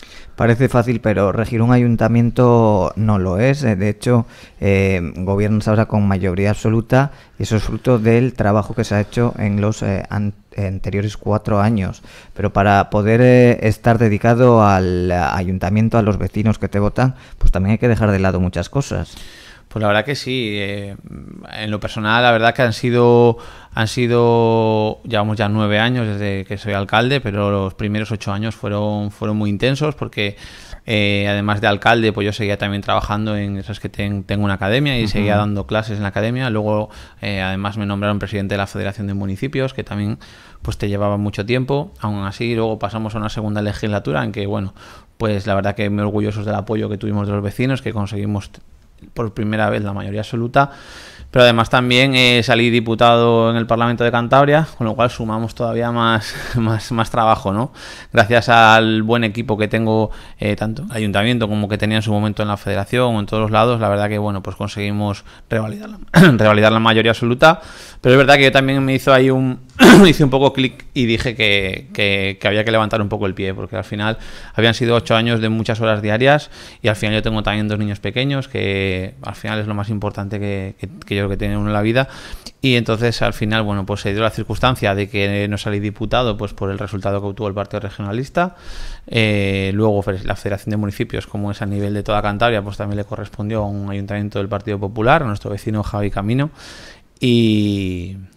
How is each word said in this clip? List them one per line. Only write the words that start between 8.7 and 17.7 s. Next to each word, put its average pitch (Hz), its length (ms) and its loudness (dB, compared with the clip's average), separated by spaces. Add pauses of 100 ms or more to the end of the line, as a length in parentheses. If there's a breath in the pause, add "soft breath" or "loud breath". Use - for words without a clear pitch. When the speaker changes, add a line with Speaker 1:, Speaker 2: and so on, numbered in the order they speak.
Speaker 1:
que 110 100 -2
se 101 100 -4
ha 104 80 2
hecho 120 340 -2
en 104 240 0
los, 104 220 -2
eh, 98 260 -2
an-, 104 240 -4 (240)
anteriores 98 640 -4
cuatro 104 420 0
años. 101 400 0 (320 loud breath)
Pero 98 220 -4
para 101 340 4
poder, 107 320 2
eh, 123 380 8 (100)
estar 110 300 2
dedicado 117 640 4
al 92 480 2
ayuntamiento, 92 840 0
a 113 40 4
los 101 140 2
vecinos 104 420 -2
que 98 120 -4
te 101 80 -2
votan, 123 380 0 (200 loud breath)
pues - 160 4
también 98 200 2